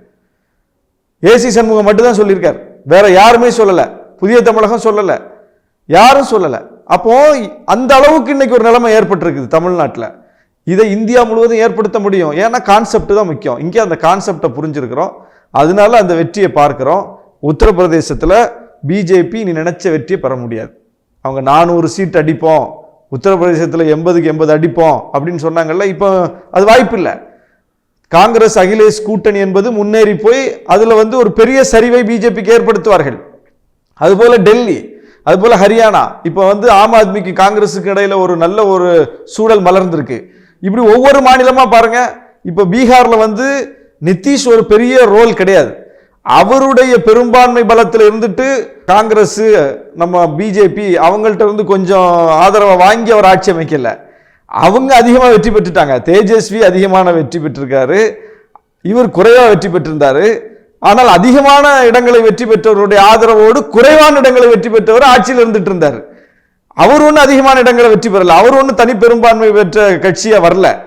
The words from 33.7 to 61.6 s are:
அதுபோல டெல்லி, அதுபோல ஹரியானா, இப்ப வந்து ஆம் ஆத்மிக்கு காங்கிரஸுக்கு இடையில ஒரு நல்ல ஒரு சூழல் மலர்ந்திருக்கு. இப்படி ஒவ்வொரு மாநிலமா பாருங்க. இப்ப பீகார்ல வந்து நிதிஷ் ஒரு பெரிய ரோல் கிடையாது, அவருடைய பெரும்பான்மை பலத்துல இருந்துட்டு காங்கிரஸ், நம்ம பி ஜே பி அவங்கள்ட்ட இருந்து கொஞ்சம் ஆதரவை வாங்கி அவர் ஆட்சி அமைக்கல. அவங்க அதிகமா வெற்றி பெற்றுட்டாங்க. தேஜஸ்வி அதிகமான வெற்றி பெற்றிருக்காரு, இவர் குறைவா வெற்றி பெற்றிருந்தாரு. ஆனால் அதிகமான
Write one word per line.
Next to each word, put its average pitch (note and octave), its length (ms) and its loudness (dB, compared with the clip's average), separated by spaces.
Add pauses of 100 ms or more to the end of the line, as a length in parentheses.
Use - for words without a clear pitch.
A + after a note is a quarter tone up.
அதுபோல G3+ 420 2
டெல்லி, G#3 380 0 (440)
அதுபோல G3 320 2
ஹரியானா, G3+ 480 2 (200)
இப்ப E3+ 220 -6
வந்து G3+ 280 0
ஆம் A3+ 260 2
ஆத்மிக்கு F#3+ 360 -2
காங்கிரஸுக்கு G3 580 -2
இடையில G3 260 -2
ஒரு F3+ 180 -2
நல்ல F3 280 -2
ஒரு F#3 240 0 (380)
சூழல் G#3+ 380 -2
மலர்ந்திருக்கு. E3 540 -2 (440)
இப்படி G3 220 -4
ஒவ்வொரு B3+ 360 4
மாநிலமா B3+ 500 2
பாருங்க. A3+ 280 2 (440)
இப்ப F3+ 220 -4
பீகார்ல A#3+ 520 2
வந்து A3 280 -2 (560)
நிதிஷ் F#3+ 460 -2
ஒரு A3+ 180 2
பெரிய B3 400 2
ரோல் A3 280 2
கிடையாது, F#3 380 0 (540)
அவருடைய B3+ 760 2
பெரும்பான்மை A#3+ 640 2
பலத்துல A3+ 440 2
இருந்துட்டு A3 400 -2 (380)
காங்கிரஸ், G#3+ 540 0 (560)
நம்ம F3 380 -2
பி F3+ 160 -6
ஜே G3+ 180 2
பி G3+ 200 -6 (120)
அவங்கள்ட்ட G#3 480 0
இருந்து G#3 180 -4
கொஞ்சம் F#3 440 0 (280)
ஆதரவை G3 400 2
வாங்கி A3 380 2
அவர் G3 160 4
ஆட்சி F#3 200 0
அமைக்கல. C#3+ 420 -6 (580)
அவங்க B3 440 0
அதிகமா A#3+ 340 4
வெற்றி G#3+ 240 2
பெற்றுட்டாங்க. E3+ 500 -2
தேஜஸ்வி G#3 600 0
அதிகமான F#3 480 0
வெற்றி D#3+ 280 -4
பெற்றிருக்காரு, C3+ 600 -4 (840)
இவர் A3 320 -2
குறைவா A#3 300 4
வெற்றி G3 240 0
பெற்றிருந்தாரு. D#3 560 -2 (540)
ஆனால் A3 360 2
அதிகமான C#4 480 4 (200)